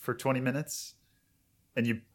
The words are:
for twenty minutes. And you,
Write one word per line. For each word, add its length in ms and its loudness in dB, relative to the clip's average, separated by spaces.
for 140 -2
twenty 260 2
minutes. 540 -2
And 100 4
you, 140 2